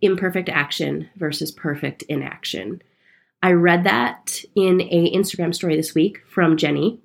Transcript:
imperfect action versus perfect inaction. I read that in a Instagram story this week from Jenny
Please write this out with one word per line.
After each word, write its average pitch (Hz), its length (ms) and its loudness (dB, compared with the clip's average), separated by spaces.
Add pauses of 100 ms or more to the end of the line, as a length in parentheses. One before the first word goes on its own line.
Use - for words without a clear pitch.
imperfect 185 480 0
action 147 680 -4
versus 156 340 -6
perfect 143 580 -6
inaction. 135 720 -8 (600)
I 185 80 4
read 175 320 4
that 233 600 -2 (120)
in 185 260 4
a 170 340 2
Instagram 180 380 -2
story 170 220 -2
this 156 180 -4
week 175 340 0
from 165 300 2
Jenny 156 480 0